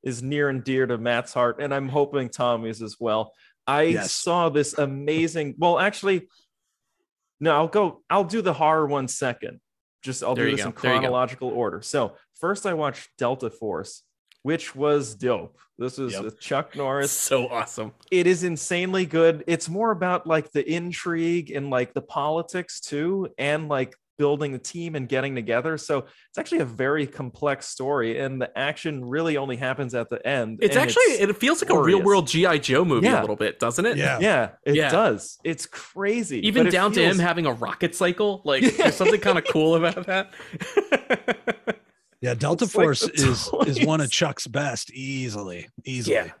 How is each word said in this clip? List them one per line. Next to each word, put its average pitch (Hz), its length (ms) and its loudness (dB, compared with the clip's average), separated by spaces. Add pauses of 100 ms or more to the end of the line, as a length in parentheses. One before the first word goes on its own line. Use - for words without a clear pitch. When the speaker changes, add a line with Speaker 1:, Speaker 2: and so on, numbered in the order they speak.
Speaker 1:
is 120 200 -6
near 143 260 0
and 131 160 -4
dear 131 220 2
to 120 120 -2
Matt's 120 360 -2
heart, 120 260 0
and 139 140 -2
I'm 139 140 -4
hoping 143 420 0
Tommy's 113 520 -2
as 110 160 -12
well. 110 340 -2 (340)
I 143 160 2
Speaker 2:
Yes. 165 300 0
Speaker 1:
saw 175 360 0
this 143 300 0
amazing, 147 800 -2
well, 170 200 4
actually, 196 500 0 (1120)
no, 156 140 4
I'll 160 140 4
go, 196 420 0
I'll 190 140 4
do 202 180 -2
the 180 120 0
horror 156 320 4
one 139 220 -2
second. - 520 -6 (420)
Just, 131 200 -8
I'll 127 120 0
Speaker 3:
There 120 120 0
Speaker 1:
do 113 40 2
Speaker 3:
you - 60 0
Speaker 1:
this - 80 -2
Speaker 3:
go. 120 60 -4
Speaker 1:
in - 100 -14
Speaker 3:
There 123 140 2
you 131 40 4
go. 131 40 0
Speaker 1:
chronological 127 480 -2
order. 107 320 -2
So 127 340 -2 (240)
first 196 260 -4
I 185 80 0
watched 147 340 -4 (100)
Delta 127 320 -2
Force, 98 520 -8 (400)
which 165 320 -4
was 139 400 0
dope. 110 440 -4 (180)
This 127 220 -6
is 127 160 -6
Speaker 2:
Yep. 113 100 -8
Speaker 1:
with 110 160 -12
Chuck 139 360 -4
Norris. 139 360 -2
Speaker 3:
So 127 360 0
awesome. 113 440 -6 (180)
Speaker 1:
It 180 160 4
is 175 180 4
insanely 180 600 -2
good. 160 400 4
It's 165 220 -2
more 214 220 0
about, 180 360 -2
like, 156 260 0
the 143 160 0
intrigue 170 840 -2
and, 143 200 -6
like, 127 240 0
the 131 60 -2
politics 160 800 -4
too, 175 480 -4 (100)
and, 151 300 -2
like, 131 260 -2 (220)
building 147 340 0
the 131 80 -8
team 170 380 -8
and 131 120 -6
getting 135 280 -2
together. 123 420 -2
So 147 200 -2
it's - 400 -10
actually 320 200 -2
a 147 60 2
very 135 420 -2
complex 135 640 -6
story, 131 500 -2
and 135 240 -4
the - 160 -4
action 143 460 -4
really 151 320 -2
only 135 180 -4
happens 127 400 -4
at 117 160 -4
the - 160 -6
end, 117 340 -2
Speaker 3:
It's 214 140 4
Speaker 1:
and 262 80 4
Speaker 3:
actually, 370 220 4
Speaker 1:
it's 214 260 4
Speaker 3:
it 202 60 -2
feels 302 260 2
like - 80 -4
a 185 40 6
Speaker 1:
glorious. 165 300 6
Speaker 3:
real 196 180 6
G 165 220 2
I 165 140 4
Joe 139 260 4
movie 175 220 4
a 254 60 6
Speaker 1:
Yeah. 160 80 4
Speaker 3:
little 104 160 -2
bit, - 240 -2
doesn't 120 260 0
it? 240 100 0
Speaker 2:
Yeah. 139 240 0
Speaker 1:
Yeah, 165 280 2 (180)
it 143 80 4
Speaker 3:
Yeah. 147 160 2
Speaker 1:
does. 151 540 0
It's 165 220 -6
crazy, 196 840 -4
Speaker 3:
Even 226 160 4
Speaker 1:
but 185 60 6
it - 20 2
Speaker 3:
down 190 220 4
to 190 60 4
Speaker 1:
feels 175 140 4
Speaker 3:
him 185 100 4
having 170 220 0
a 131 60 2
rocket 120 420 -4
cycle. 190 500 0
Like, 185 180 2
Speaker 1:
<laughs> - 0 -
Yeah. 247 160 6
Speaker 3:
there's 330 180 4
something 202 240 4
kinda 185 220 2
cool 160 340 4
about 170 300 0
that. 190 280 -4
<laughs> - 1400 -4 (420)
Speaker 2:
Yeah, 123 140 -2
Delta 147 300 0
Speaker 1:
It's 196 100 -6
like - 100 6
Speaker 2:
Force 147 180 2
Speaker 1:
the - 100 -2
Speaker 2:
is, 131 360 2 (300)
is 143 80 4
one 156 140 2
of 139 60 0
Speaker 1:
toys. - 40 -4
Speaker 2:
Chuck's - 380 -2
best, 135 420 -6
easily, 117 800 -8 (160)
easily. 127 320 -2
Speaker 3:
Yeah. 90 140 -2 (100)